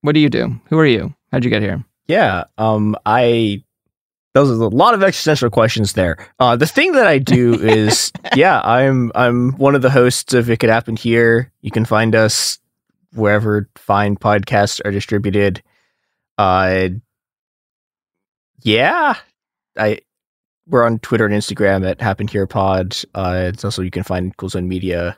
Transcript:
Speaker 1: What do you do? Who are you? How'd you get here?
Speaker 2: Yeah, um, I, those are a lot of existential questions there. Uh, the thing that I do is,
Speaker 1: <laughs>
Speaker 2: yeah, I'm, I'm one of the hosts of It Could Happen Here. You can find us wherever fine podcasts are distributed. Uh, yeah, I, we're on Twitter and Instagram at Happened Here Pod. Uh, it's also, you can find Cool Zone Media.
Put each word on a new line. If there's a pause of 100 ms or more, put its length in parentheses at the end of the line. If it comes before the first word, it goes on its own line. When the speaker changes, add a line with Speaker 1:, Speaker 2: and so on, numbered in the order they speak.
Speaker 1:
What
do
you
do? (100)
Who
are
you? (180)
How'd
you
get
here? (220)
Speaker 2:
Yeah, (120)
um, (100)
I, (720)
those
are
a
lot
of
existential
questions
there. (220)
Uh,
the
thing
that
I
do
is, (120)
Speaker 1:
<laughs>
Speaker 2:
yeah,
I'm,
I'm
one
of
the
hosts
of
It
Could
Happen
Here. (100)
You
can
find
us (560)
wherever
fine
podcasts
are
distributed. (800)
Uh, (1700)
yeah, (640)
I, (680)
we're
on
Twitter
and
Instagram
at
Happened
Here
Pod. (160)
Uh, (100)
it's
also,
you
can
find
Cool
Zone
Media.